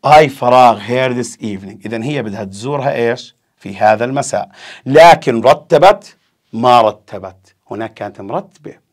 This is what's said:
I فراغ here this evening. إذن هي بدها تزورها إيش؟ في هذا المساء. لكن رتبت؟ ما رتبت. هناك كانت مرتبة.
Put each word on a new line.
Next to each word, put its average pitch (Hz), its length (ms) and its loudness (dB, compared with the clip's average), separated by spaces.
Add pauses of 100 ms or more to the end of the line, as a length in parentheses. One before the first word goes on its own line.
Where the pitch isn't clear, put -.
I 151 200 6
فراغ 123 540 2
here 123 420 -4
this - 140 -12
evening. 101 500 -12
إذن 113 160 -8
هي 139 200 -6
بدها 107 220 -10
تزورها 127 500 -8
إيش؟ 117 400 -6 (240)
في 98 180 -16
هذا 107 280 2
المساء. 131 440 -6 (380)
لكن 143 540 4
رتبت؟ 156 760 2 (360)
ما 120 280 2
رتبت. 101 760 -6 (160)
هناك 110 240 -12
كانت 104 260 -14
مرتبة. 113 540 -14 (180)